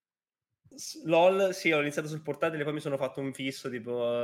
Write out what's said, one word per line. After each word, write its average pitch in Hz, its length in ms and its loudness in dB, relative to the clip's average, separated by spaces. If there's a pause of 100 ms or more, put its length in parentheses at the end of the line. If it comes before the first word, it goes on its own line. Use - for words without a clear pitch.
(760)
s-, - 300 -14
lol, 180 500 6
sì, 165 180 0
ho 151 80 4
iniziato 147 280 -2
sul 156 140 -6
portatile, 151 420 -2
poi 147 100 -2
mi 151 60 -4
sono 147 160 -2
fatto 135 240 -4
un 135 120 -4
fisso, 135 380 -6
tipo, 120 340 -4 (200)